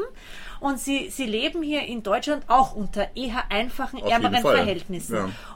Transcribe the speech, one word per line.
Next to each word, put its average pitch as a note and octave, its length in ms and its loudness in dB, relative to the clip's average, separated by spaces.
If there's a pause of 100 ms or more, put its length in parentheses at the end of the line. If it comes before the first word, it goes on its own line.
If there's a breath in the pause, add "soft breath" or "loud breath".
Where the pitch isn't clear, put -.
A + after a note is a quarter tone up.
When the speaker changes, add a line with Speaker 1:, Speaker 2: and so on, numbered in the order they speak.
(580 loud breath)
Speaker 1:
Und C#4 220 -2
sie, C#4 300 -2
sie C4+ 160 -4
leben C4 360 -2
hier D4 200 -2
in A#3 200 -6
Deutschland C#4 460 0
auch C4 260 6
unter - 400 -2
eher A#3+ 360 -4
einfachen, B3 500 -2
Speaker 2:
Auf - 80 0
jeden A#3 160 6
Speaker 1:
ärmeren A#3 180 4
Speaker 2:
Fall. - 140 6
Speaker 1:
Verhältnissen. F3 600 0
Speaker 2:
Ja. F#2+ 120 0 (280 loud breath)